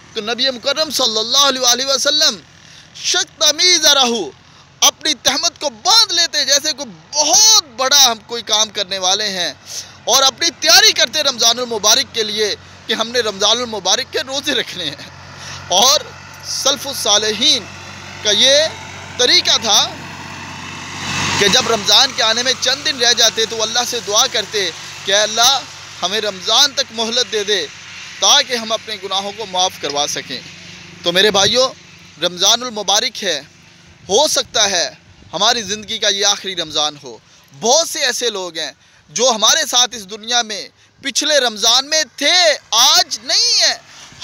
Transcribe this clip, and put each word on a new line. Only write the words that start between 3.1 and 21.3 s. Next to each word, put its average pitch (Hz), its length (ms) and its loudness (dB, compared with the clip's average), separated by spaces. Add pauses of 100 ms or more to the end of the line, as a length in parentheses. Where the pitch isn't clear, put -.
तमीज़ 311 560 2
रहू, 240 260 2 (600)
अपनी 294 340 2
तहमत 285 440 -2
को 302 100 -4
बांध 381 420 2
लेते, 330 340 0
जैसे 285 280 0
कोई 269 120 -10 (280)
बहुत 311 640 4
बड़ा 262 240 4
हम 233 160 2 (100)
कोई 233 160 -6
काम 214 280 0
करने 196 280 -4
वाले 196 300 0
हैं, 175 260 -4 (500)
और 262 180 4
अपनी 269 280 0
तैयारी 381 420 6
करते 311 300 0
रमज़ानुल 233 440 0
मुबारक 226 460 0
के 226 100 0
लिए 208 300 -2 (320)
कि - 80 -2
हमने 226 280 -2
रमज़ानुल 214 480 0
मुबारक 214 420 -2
के 320 120 -2
रोज़े 269 300 -4
रखने 180 320 -4
हैं। - 260 -10 (640)
और 254 340 4 (380)
सल्फ़ुस 269 520 -4
सालेहीन 214 640 0 (640)
का 214 80 2
ये 254 240 6 (600)
तरीका 311 400 2
था 226 240 2 (1500)